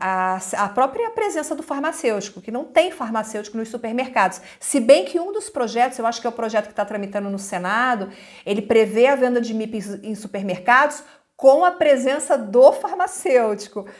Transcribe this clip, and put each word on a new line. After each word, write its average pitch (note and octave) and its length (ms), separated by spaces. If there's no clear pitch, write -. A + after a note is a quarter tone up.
a, F#3 640
a G3 40
própria C#4 420
presença E4 440
do D#4 80
farmacêutico, C#4 800
que A3 100
não B3+ 140
tem F4+ 260
farmacêutico A3 680
nos A3+ 120
supermercados. A#3 720
Se - 200
bem C#4 260
que E4+ 140
um F#4 120
dos G#4 180
projetos, B3 480
eu A#3 80
acho A#3 140
que - 80
é - 20
o A3+ 40
projeto G#3+ 340
que - 60
tá G#3 100
tramitando G3+ 460
no G3 100
Senado, G3+ 720
ele G#3 160
prevê A3 460
a C#4 80
venda B3 240
de A3+ 140
mip A3 240
em G3+ 40
su-, G3 220
em G#3+ 120
supermercados G3+ 880
com C#4 260
a F4+ 80
presença C#4+ 680
do A#3+ 360
farmacêutico. B3 1120